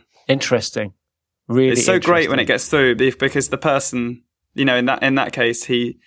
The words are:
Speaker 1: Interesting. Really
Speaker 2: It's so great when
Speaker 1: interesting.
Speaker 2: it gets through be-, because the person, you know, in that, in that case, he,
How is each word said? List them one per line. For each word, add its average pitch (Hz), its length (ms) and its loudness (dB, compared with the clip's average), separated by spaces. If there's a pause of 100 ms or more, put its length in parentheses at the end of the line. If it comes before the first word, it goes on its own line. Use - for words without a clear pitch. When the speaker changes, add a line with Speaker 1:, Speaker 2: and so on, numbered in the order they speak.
(280)
Speaker 1:
Interesting. 117 680 -2 (540)
Really 127 260 4
Speaker 2:
It's 123 120 2
so 185 140 2
great 165 300 2
when 131 100 0
Speaker 1:
interesting. - 0 -
Speaker 2:
it 123 80 -2
gets 117 220 0
through 131 260 2
be-, 127 220 2
because 135 320 -2
the 135 80 -4
person, 127 640 -2 (300)
you 139 120 -2
know, 127 100 2
in 123 120 0
that, 135 160 -2
in 135 120 2
that 135 160 -2
case, 117 340 -2
he, 120 420 -4